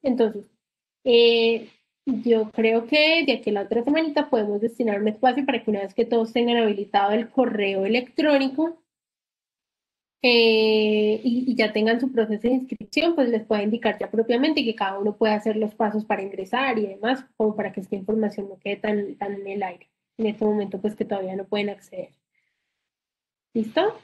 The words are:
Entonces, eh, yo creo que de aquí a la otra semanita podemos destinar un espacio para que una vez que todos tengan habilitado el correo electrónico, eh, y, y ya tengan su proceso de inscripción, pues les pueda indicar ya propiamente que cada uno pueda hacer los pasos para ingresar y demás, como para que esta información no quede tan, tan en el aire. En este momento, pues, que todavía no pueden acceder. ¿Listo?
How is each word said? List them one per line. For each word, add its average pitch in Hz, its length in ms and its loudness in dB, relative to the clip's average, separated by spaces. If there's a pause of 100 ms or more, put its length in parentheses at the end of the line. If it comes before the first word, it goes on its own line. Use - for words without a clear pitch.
Entonces, 226 480 -2 (540)
eh, 233 640 4 (380)
yo 220 440 2
creo 226 360 0
que 311 380 4
de 262 100 2
aquí - 160 -4
a - 20 0
la 196 100 -2
otra 233 220 -2
semanita 294 460 0
podemos 208 300 0
destinar 226 400 -2
un 214 80 0
espacio 254 380 0
para 247 160 -2
que - 80 -4
una 202 120 -2
vez 196 120 -10
que 233 120 0
todos 226 260 0
tengan 240 240 2
habilitado 202 560 0
el 226 180 0
correo 202 540 0
electrónico, 269 960 0 (1400)
eh, 220 1000 4
y, 254 300 0
y - 20 0
ya 220 180 0
tengan 220 280 2
su 254 100 -2
proceso 220 380 0
de 262 60 2
inscripción, 277 600 -2
pues 269 140 2
les 220 180 -2
pueda 208 160 0
indicar 214 380 0
ya - 100 -8
propiamente 247 540 0
que 226 100 -2
cada 196 240 -4
uno 208 180 -2
pueda 214 180 2
hacer 214 220 -2
los 214 200 -4
pasos 214 280 -2
para 202 180 -4
ingresar 220 560 -4
y 208 80 -2
demás, 220 380 -4 (120)
como 214 180 0
para 202 180 -6
que - 100 -10
esta - 120 -8
información 208 540 -4
no 190 100 -18
quede 202 200 -6
tan, 208 380 -4
tan 202 180 -8
en 196 120 -12
el 196 160 -6
aire. 180 260 -10 (300)
En 220 80 -2
este 214 180 -4
momento, 208 360 -2
pues, 208 160 -4
que 214 80 -4
todavía 190 320 -6
no 196 80 -6
pueden 208 240 -4
acceder. 190 420 -14 (1400)
¿Listo? 311 500 0